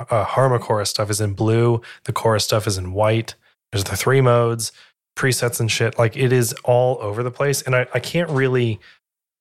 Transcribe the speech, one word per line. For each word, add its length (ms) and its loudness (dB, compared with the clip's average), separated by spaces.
uh, 140 2
harmochorus 640 0
stuff 220 -4
is 100 -2
in 140 -2
blue. 460 2
The 80 -4
chorus 320 0
stuff 220 0
is 100 0
in 160 -6
white. 420 0
There's 120 -2
the 120 -6
three 240 2
modes, 520 2
presets 440 -2
and 100 0
shit. 280 -2
Like, 180 2
it 160 2
is 200 2
all 360 2
over 220 -6
the 80 -6
place. 320 -2
And 120 -2
I, 200 0
I 60 -2
can't 300 -4
really, 480 0